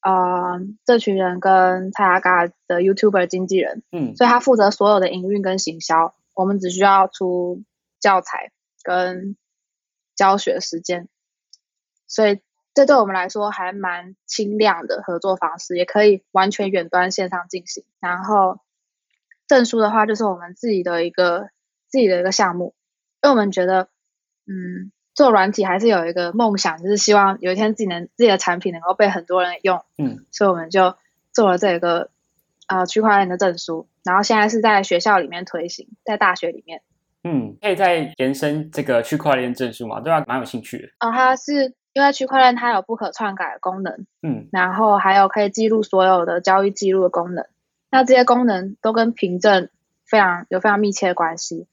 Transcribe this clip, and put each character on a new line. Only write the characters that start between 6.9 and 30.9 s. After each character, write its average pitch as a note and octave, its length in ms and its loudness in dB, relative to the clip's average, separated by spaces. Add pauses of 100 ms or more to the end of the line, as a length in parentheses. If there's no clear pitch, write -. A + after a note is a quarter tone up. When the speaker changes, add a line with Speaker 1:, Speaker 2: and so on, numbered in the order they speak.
Speaker 1:
出 F3+ 560 -6 (360)
教 F#3+ 220 2
材 - 300 -12 (320)
跟 F#3 520 -6 (800)
教 G3 220 4
学 - 220 -4
时 E3 200 -10
间。 F3 280 -8 (1000)
所 A3 200 0
以 G3+ 120 0 (360)
这 C#4 100 6
对 C#4+ 100 4
我 A3+ 100 4
们 G3 100 -6
来 F#3 120 -4
说 G#3 220 -4
还 F#3+ 240 -8
蛮 F#3 420 -8 (120)
轻 G#3 320 -4
量 F#3+ 260 2
的 - 160 -4
合 F3+ 160 -6
作 F#3+ 180 -2
方 E3+ 220 -4
式， F3 200 -8
也 F3 60 0
可 G#3 220 2
以 G3+ 240 4
完 F#3+ 220 2
全 G3 180 -4
远 F3 200 -4
端 F3+ 200 0
线 F#3+ 200 -6
上 F3+ 200 -8
进 F3+ 160 -12
行。 - 180 -16 (160)
然 F3+ 240 -6
后 G3 360 2 (880)
证 B3+ 180 6
书 A#3 140 -2
的 G#3 100 2
话， G#3+ 160 2
就 G#3+ 80 -2
是 G#3+ 120 -4
我 G3 100 -2
们 F3 180 -18
自 A#3+ 160 -8
己 F#3+ 140 0
的 F3 200 -2
一 F3 60 -2
个， F3+ 400 0 (380)
自 - 100 -2
己 A#3+ 100 4
的 F3+ 120 2
一 F3+ 40 -2
个 F#3+ 80 0
项 F#3 240 0
目， F3 200 -8 (480)
因 C#4+ 60 6
为 - 20 4
我 C4+ 40 4
们 G#3 160 0
觉 F#3 140 -2
得， F#3 240 0 (560)
嗯， F#3 460 -12 (220)
做 C4+ 180 4
软 G3+ 200 4
体 G3+ 140 -2
还 F#3+ 140 -2
是 A#3 100 2
有 F3+ 160 2
一 E3+ 80 -6
个 F3 180 -4
梦 G#3+ 260 0
想， E3 240 -4
就 F3+ 60 -8
是 G#3 80 0
希 G#3 180 0
望 G3 280 4
有 F3+ 100 -2
一 F#3 40 -2
天 G#3+ 200 -2
自 A3+ 80 -4
己 G3 60 -4
能， F3 160 -8 (100)
自 - 80 2
己 A#3 60 6
的 F#3+ 80 2
产 F3 220 -2
品 F#3 120 -4
能 E3 100 -12
够 F3 120 -2
被 G#3 160 2
很 F3 160 -6
多 F3+ 180 0
人 F3 200 -6
用。 F#3 200 0 (140)
Speaker 2:
嗯。 B2 340 -6
Speaker 1:
所 G#3 160 2
以 - 20 4
我 F3+ 60 2
们 E3 140 -8
就 F#3 260 2 (380)